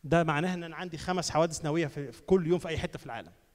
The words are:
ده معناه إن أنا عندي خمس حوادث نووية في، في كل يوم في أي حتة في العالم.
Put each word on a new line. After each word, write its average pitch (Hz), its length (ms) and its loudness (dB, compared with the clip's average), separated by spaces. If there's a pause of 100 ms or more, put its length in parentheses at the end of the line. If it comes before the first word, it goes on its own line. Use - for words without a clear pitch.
ده 165 200 4
معناه 160 300 0
إن 175 100 -6
أنا 165 120 -10
عندي 160 220 -8
خمس 180 320 -2
حوادث 160 360 2
نووية 156 220 0
في، 135 240 -8
في - 100 -20
كل 180 260 4
يوم 175 120 4
في - 80 -6
أي 160 100 -2
حتة - 220 -6
في - 60 -16
العالم. 107 260 -12 (240)